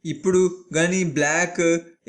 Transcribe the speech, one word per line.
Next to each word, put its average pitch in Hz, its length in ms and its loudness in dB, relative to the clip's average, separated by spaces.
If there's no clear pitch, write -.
ఇప్పుడు 185 360 0
కానీ 175 280 0
బ్లాక్ 165 440 0